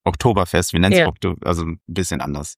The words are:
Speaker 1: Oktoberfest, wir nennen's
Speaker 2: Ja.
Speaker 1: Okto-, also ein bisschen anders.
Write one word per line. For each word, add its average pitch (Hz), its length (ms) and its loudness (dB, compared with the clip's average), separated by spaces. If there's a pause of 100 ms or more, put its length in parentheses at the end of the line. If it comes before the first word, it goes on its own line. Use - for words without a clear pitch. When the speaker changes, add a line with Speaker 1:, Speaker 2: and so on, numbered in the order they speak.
Speaker 1:
Oktoberfest, 90 680 2
wir 80 80 0
nennen's 101 200 6
Speaker 2:
Ja. 160 80 4
Speaker 1:
Okto-, 80 360 -4
also 85 200 0
ein 82 240 -8
bisschen 85 320 -4
anders. 73 360 -8